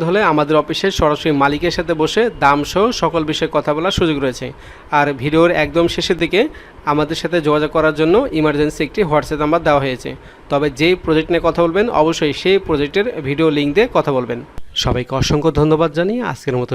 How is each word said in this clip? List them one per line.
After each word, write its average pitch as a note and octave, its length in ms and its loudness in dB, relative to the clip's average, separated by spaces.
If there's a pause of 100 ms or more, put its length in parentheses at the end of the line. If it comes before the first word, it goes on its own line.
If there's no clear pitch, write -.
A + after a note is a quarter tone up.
হলে F#3 120 2 (120)
আমাদের D3+ 300 2
অফিসে D#3+ 260 -4 (120)
সরাসরি D3+ 320 2 (100)
মালিকের D3 360 0
সাথে E3+ 240 -2
বসে D#3+ 200 2 (220)
দাম C#3+ 160 4 (120)
সহ F#3 120 2 (180)
সকল D#3+ 280 0
বিষয়ে D#3 280 -2
কথা D3+ 180 0
বলার F3+ 240 -2
সুযোগ D#3+ 240 0
রয়েছে। B2+ 240 -4 (500)
আর C#3+ 100 4 (140)
ভিডিওর D#3+ 300 4 (120)
একদম D#3 220 2 (100)
শেষের F3 280 -2
দিকে F3 180 0 (500)
আমাদের D3+ 300 0
সাথে E3+ 160 -2 (100)
যোগাযোগ D3+ 300 2
করার D#3 220 2
জন্য D#3+ 160 4 (240)
ইমার্জেন্সি D3+ 480 0
একটি - 120 -6 (120)
WhatsApp D3 320 0
নাম্বার D#3+ 240 2
দেওয়া D3 180 4
হয়েছে। C3 240 -6 (420)
তবে D3 160 0 (120)
যেই E3+ 240 4
প্রজেক্ট D#3 280 0
নিয়ে E3 160 0
কথা D#3+ 180 2
বলবেন, F3+ 200 0 (160)
অবশ্যই D#3 400 0
সেই F#3+ 160 2 (100)
প্রজেক্টের D#3 380 0 (220)
ভিডিও D3 200 0 (100)
লিংক C#3+ 180 0
দিয়ে A#3 200 4
কথা D3+ 220 0
বলবেন। A#2+ 220 -4 (440)
সবাইকে B2+ 380 -2
অসংখ্য D3+ 280 0 (100)
ধন্যবাদ D#3 380 2
জানিয়ে G#3 240 -2 (100)
আজকের C3 300 -6
মতো B2 140 -6